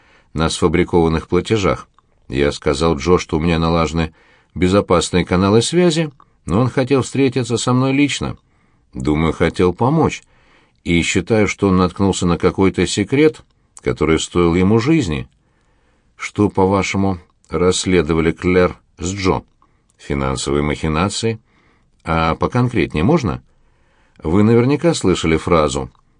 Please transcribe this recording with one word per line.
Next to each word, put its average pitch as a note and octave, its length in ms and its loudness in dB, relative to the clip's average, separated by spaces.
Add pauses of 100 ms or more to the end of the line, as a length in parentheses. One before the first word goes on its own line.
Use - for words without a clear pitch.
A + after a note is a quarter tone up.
(320)
на D#2+ 160 -2
сфабрикованных E2 800 0
платежах. F2 600 -2 (400)
Я C#2 240 0
сказал D2+ 440 -2
Джо, E2 220 2
что - 200 -4
у - 20 -2
меня E2 180 0
налажены E2 560 -2 (400)
безопасные F2+ 720 0
каналы G2 360 2
связи, E3 520 0 (340)
но F#2 140 0
он B2+ 80 0
хотел C3 340 0
встретиться B2 540 -2
со B2 160 -2
мной C3 200 2
лично. C3+ 460 -2 (560)
Думаю, D2+ 380 0
хотел F2+ 420 0
помочь. C3 480 0 (640)
И E2 180 0
считаю, G2 460 0
что - 180 -2
он F#2 120 2
наткнулся F#2 480 0
на E2+ 120 0
какой-то F2+ 480 0
секрет, C#3 540 0 (400)
который D2+ 400 0
стоил F2 340 0
ему F#2 240 2
жизни». A2 500 0 (840)
«Что, - 340 -2
по-вашему, F#2+ 680 0 (320)
расследовали E2 800 0
Клэр F2+ 440 0 (220)
с F2 140 -8
Джо?» F#2+ 300 -2 (560)
«Финансовые C#2 640 -4
махинации. D#2+ 760 -4 (640)
А E2 300 0
поконкретнее F2+ 680 -2
можно?» A#2 380 0 (800)
«Вы F2+ 200 2
наверняка B2 520 2
слышали E2+ 420 0
фразу, D2 540 0 (300)